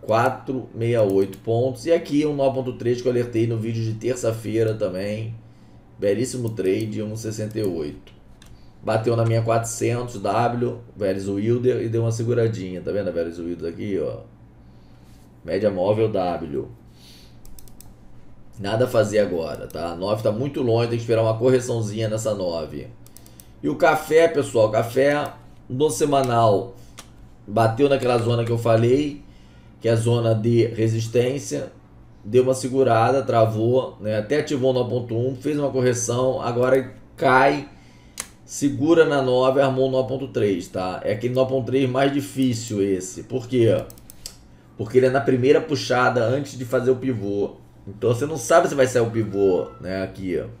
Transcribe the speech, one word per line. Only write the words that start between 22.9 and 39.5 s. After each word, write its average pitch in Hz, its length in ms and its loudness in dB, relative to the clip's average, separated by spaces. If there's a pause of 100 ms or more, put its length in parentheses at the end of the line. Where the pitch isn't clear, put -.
E 143 60 -2
o 151 80 -2
café, 156 520 4
pessoal, 117 420 2
café 131 640 0 (360)
no 143 220 0
semanal, 123 840 2 (720)
bateu 113 420 2
naquela 123 300 2
zona 117 260 0
que 117 80 -2
eu 117 60 0
falei, 120 640 2 (580)
que 113 80 -2
é 117 40 4
a 113 40 4
zona 117 380 2
de 113 320 2
resistência, 120 1040 -2 (520)
deu 113 180 4
uma 127 120 2
segurada, 127 680 2
travou, 117 800 2
né? 107 180 -2
Até 123 220 0
ativou 131 300 0
o 123 40 0
nó 123 100 0
ponto 113 320 -4
um, 127 180 -2
fez 147 240 -4
uma 143 120 0
correção, 123 680 0
agora 123 540 0 (220)
cai, 139 520 4 (760)
segura 143 600 2
na 143 160 2
nove, 127 400 4